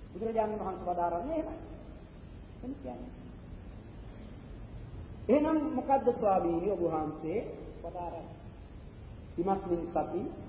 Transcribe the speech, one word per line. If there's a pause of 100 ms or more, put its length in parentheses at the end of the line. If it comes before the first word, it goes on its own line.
බුදුරජාණන්
වහන්සේ
වදාරන්නේ
එහෙමයි. (960)
එහෙම
කියන්නේ. (2000)
එහෙනම් (120)
මොකද්ද
ස්වාමීනි
ඔබ
වහන්සේ (380)
වදාරන්නේ? (1000)
"ඉමස්මින්
සති (260)